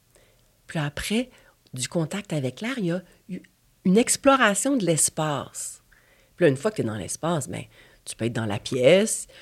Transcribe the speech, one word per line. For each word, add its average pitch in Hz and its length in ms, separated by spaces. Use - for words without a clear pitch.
Puis - 120
après, 208 520
du 127 140
contact 180 440
avec 131 280
l'air, 247 180
il 190 80
y 165 60
a 185 100
eu 185 140
une 190 140
exploration 262 760
de 202 80
l'espace. 151 960
Puis 180 80
là, 156 60
une 131 60
fois 214 140
que 214 60
t'es 135 60
dans 107 140
l'espace, 147 520
ben, 101 140
tu - 120
peux 113 80
être 117 80
dans 113 140
la 104 120
pièce, 160 680